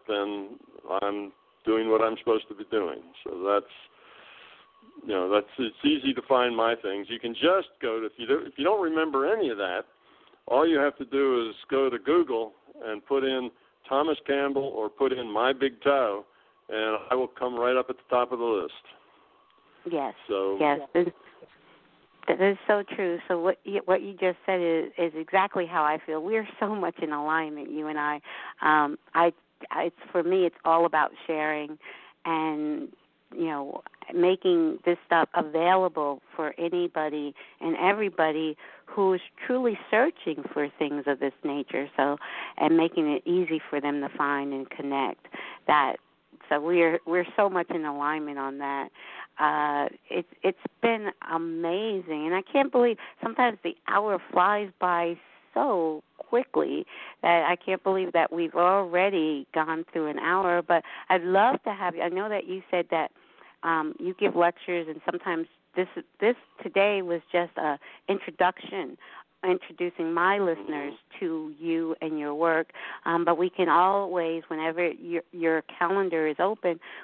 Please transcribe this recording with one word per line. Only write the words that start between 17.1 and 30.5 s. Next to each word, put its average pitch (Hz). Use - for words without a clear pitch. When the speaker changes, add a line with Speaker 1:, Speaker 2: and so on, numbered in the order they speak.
Speaker 1:
I 127
will 127
come 127
right 120
up 127
at 127
the -
top 123
of 123
the 117
list. 98
Speaker 2:
Yes. 139
Speaker 1:
So 98
Speaker 2:
Yes. 143
That 165
is 196
so 208
true. 175
So 175
what 180
you, 196
what 185
you 202
just 180
said 185
is, 165
is 170
exactly 180
how 165
I 151
feel. 156
We're 214
so 214
much 170
in 156
alignment, 151
you 151
and 151
I. 147
Um, 151
I, 170
I, 160
it's, 170
for 175
me, 180
it's 165